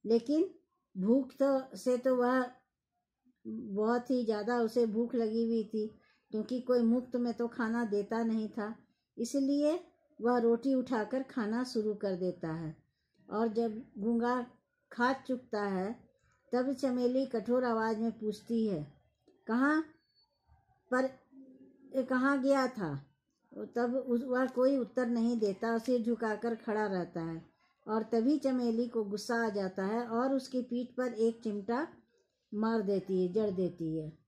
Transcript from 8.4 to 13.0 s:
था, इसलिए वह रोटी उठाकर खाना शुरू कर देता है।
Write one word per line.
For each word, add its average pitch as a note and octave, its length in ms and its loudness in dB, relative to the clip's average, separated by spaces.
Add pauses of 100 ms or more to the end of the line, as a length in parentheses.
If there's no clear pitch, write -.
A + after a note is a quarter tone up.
था, G#3+ 280 -8 (420)
इसलिए C#4+ 680 0 (360)
वह A#3+ 180 2
रोटी A#3 360 2
उठाकर B3+ 480 -2
खाना A#3 420 -2
शुरू G#3+ 300 -2
कर G3+ 220 -2
देता F3+ 360 -4
है। D#3+ 240 -6 (540)